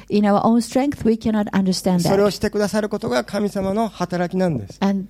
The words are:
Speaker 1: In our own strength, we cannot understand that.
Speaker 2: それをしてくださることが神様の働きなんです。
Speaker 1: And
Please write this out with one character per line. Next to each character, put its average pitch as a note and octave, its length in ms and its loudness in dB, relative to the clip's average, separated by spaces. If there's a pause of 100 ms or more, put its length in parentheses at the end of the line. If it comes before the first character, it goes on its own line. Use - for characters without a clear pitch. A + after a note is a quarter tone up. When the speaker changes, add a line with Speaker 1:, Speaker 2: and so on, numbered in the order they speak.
Speaker 1:
In G#3 140 2
our G3+ 200 4
own A3+ 180 4
strength, C4+ 440 -2
we A3+ 100 4
cannot A3 360 -2
understand F#3 480 0
that. F3 100 0
Speaker 2:
そ G3 80 4
れ G3+ 60 4
を G3+ 80 4
し - 80 -8
て G#3 100 -2
く - 100 -4
だ G#3 80 2
さ G#3+ 140 -2
る G#3 80 -4
こ G#3 100 -4
と A3+ 100 -6
が B3 140 0
神 G3+ 260 -2
様 G3 240 -2
の A3 160 0
働 F3 400 -4
き F3+ 80 -4
な F#3 100 2
ん D3+ 100 0
で G#2 100 -8
す。 - 120 -18
Speaker 1:
And G3 300 0